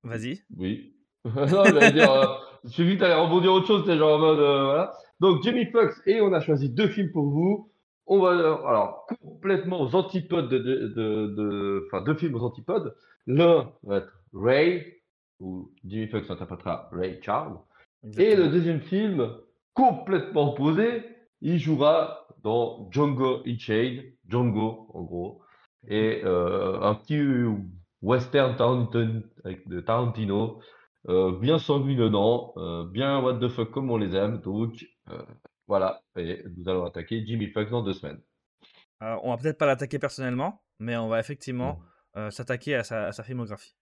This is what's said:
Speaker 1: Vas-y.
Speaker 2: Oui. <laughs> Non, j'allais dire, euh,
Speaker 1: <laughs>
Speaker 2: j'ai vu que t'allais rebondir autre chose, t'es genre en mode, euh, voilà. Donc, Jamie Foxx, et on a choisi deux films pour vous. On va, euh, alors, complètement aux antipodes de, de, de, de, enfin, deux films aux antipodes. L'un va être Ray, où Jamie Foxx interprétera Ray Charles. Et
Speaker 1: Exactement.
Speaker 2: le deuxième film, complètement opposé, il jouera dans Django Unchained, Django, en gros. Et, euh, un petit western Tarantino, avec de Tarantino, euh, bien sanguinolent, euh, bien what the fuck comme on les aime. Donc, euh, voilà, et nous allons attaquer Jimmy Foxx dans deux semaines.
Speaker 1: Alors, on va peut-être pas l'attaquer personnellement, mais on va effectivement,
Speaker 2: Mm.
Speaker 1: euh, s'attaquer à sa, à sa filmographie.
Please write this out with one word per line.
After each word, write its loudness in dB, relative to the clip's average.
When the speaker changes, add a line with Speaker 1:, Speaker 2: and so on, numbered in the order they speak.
Speaker 1:
Vas-y. -10
Speaker 2:
Oui. -8
<laughs> -18
Non, 4
j'allais 8
dire, 6
euh, 6
Speaker 1:
<laughs> -20
Speaker 2:
j'ai -2
vu 4
que -4
t'allais 6
rebondir 4
autre 4
chose, 4
t'es 2
genre 6
en 2
mode, 4
euh, 4
voilà. 0
Donc, 4
Jamie 0
Foxx, 2
et 4
on 4
a 2
choisi 0
deux 0
films -2
pour 0
vous. 0
On 4
va, 6
euh, 4
alors, 0
complètement -2
aux 0
antipodes 0
de, 2
de, -2
de, -4
de, -4
enfin, -6
deux 0
films -4
aux -4
antipodes. -6
L'un 4
va -2
être -8
Ray, 2
où -12
Jamie -8
Foxx -6
interprétera -8
Ray -6
Charles. -6
Et -18
Speaker 1:
Exactement. 4
Speaker 2:
le 2
deuxième 0
film, -2
complètement 2
opposé, 0
il 0
jouera 2
dans -2
Django 0
Unchained, -4
Django, 0
en -12
gros. -10
Et, 0
euh, 0
un 2
petit -4
western 0
Tarantino, 0
avec -12
de -8
Tarantino, -2
euh, 2
bien 2
sanguinolent, 0
euh, -8
bien -2
what 0
the 0
fuck -4
comme -6
on 0
les -2
aime. -2
Donc, -6
euh, -14
voilà, -2
et -8
nous -8
allons -2
attaquer -8
Jimmy -6
Foxx -6
dans -4
deux -4
semaines. -12
Speaker 1:
Alors, -8
on -4
va -4
peut-être -4
pas 0
l'attaquer -2
personnellement, -6
mais -6
on -4
va 0
effectivement, -8
Speaker 2:
Mm. -12
Speaker 1:
euh, -8
s'attaquer -6
à -2
sa, -6
à -6
sa -14
filmographie. -12